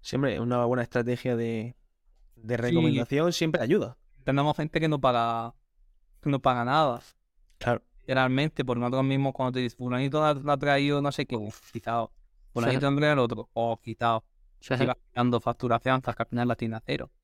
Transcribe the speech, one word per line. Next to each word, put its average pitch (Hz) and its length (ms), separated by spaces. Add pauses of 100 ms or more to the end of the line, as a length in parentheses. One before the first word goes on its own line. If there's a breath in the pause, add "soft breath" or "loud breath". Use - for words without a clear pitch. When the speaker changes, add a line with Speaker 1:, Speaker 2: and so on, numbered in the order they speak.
Speaker 1:
Siempre 135 320
es 76 60
una 120 260
buena 123 160
estrategia 120 520
de, 113 400 (640)
de 117 200
Speaker 2:
Sí. 113 40
Speaker 1:
recomendación, 151 720
siempre 165 300
ayuda. 127 340 (280)
Speaker 2:
Tenemos 143 300
gente 156 260
que 160 80
no 147 120
paga, 117 540 (680)
que - 80
no 139 140
paga 123 240
nada. 135 340 (560)
Speaker 1:
Claro. - 260 (180)
Speaker 2:
Literalmente, 131 640
porque 120 160
nosotros 127 240
mismos 135 280
cuando 127 200
te 127 80
dicen, 123 180
"Fulanito 127 420
la, 151 140
la 143 200
ha - 40
traído 143 420
no 143 120
sé 147 140
qué", 123 100
uf, 107 360
quitado. 117 400 (400)
"Fulanito 127 280
Speaker 3:
Sí. 143 60
Speaker 2:
Andrés 143 260
el 143 60
otro", 113 360
o 117 260
quitado. 113 440 (360)
Speaker 3:
Sí, - 140
Speaker 2:
Y 120 40
Speaker 3:
sí. 135 80
Speaker 2:
vas 123 100
quitando 120 440
facturación 123 560
hasta 127 180
que - 100
al - 40
final 120 200
la 117 80
tiene 113 200
a 110 80
cero. - 260 (140)